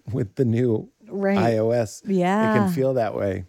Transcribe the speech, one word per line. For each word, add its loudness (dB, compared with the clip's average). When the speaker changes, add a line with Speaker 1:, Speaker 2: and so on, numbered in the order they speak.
Speaker 1:
<laughs> -14
with -4
the 2
new 0
Speaker 2:
Right. 0
Speaker 1:
I 2
O 2
S. -2
It -4
Speaker 2:
Yeah. 2
Speaker 1:
can 2
feel 0
that -2
way. -4